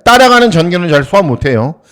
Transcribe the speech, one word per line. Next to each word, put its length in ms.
따라가는 460
전개는 380
잘 160
소화 180
못해요. 580